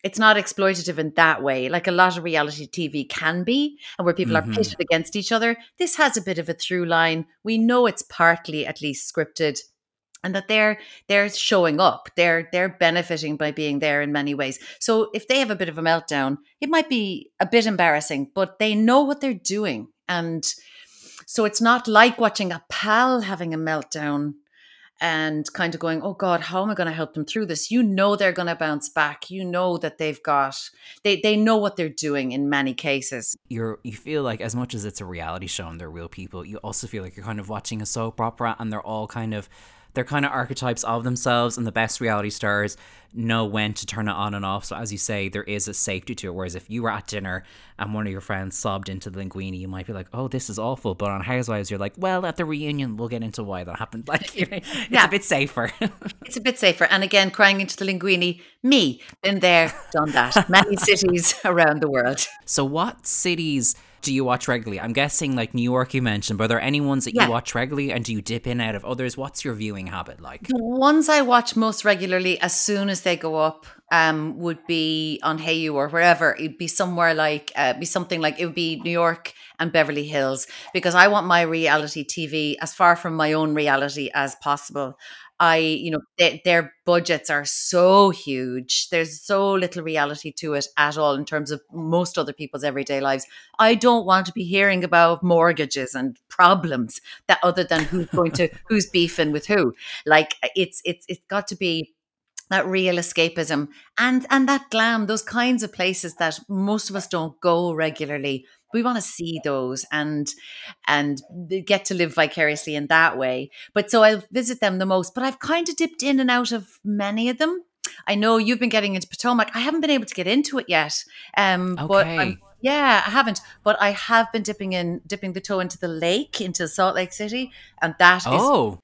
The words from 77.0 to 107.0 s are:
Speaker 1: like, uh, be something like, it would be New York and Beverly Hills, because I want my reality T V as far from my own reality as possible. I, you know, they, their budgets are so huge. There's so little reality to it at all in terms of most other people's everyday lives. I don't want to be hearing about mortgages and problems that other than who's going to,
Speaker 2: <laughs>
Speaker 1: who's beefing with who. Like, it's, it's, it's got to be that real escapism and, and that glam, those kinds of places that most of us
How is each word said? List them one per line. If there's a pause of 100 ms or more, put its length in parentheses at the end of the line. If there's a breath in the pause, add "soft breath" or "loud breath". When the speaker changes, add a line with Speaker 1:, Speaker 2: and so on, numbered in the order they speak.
Speaker 1:
like,
uh,
be
something
like,
it
would
be
New
York (260 loud breath)
and
Beverly
Hills, (260 loud breath)
because
I
want
my
reality
T
V
as
far
from
my
own
reality
as
possible. (460 loud breath)
I,
you
know, (180)
they,
their (100)
budgets
are
so
huge.
There's
so
little
reality
to
it (100)
at
all
in
terms
of (100)
most
other
people's
everyday
lives. (320 loud breath)
I
don't
want
to
be
hearing
about
mortgages
and (100)
problems (260 loud breath)
that
other
than
who's
going
to, (100)
Speaker 2:
<laughs>
Speaker 1:
who's
beefing
with
who. (300 loud breath)
Like, (200)
it's,
it's,
it's
got
to
be (560)
that
real
escapism (280 loud breath)
and,
and
that
glam,
those
kinds
of
places
that (100)
most
of
us